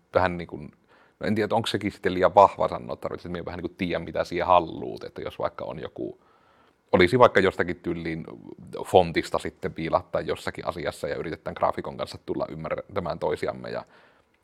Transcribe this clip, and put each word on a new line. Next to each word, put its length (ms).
vähän 240
niinku, 200
no 720
en 80
tiedä, 100
että 100
onko 120
sekin 240
sitten 220
liian 220
vahva 320
sanoa, 260
että 80
tarvitsen, 280
että 80
mie 80
vähän 120
niinku 200
tiedä, 220
mitä 240
siihen 240
halluut, 560
että 180
jos 180
vaikka 260
on 140
joku, 400
olisi 280
vaikka 200
jostakin 360
tyyliin 500
fontista 540
sitten 340
piilata 480
jossakin 460
asiassa 400
ja 80
yritetään 440
graafikon 380
kanssa 280
tulla 240
ymmärtämään 720
toisiamme 500
ja 160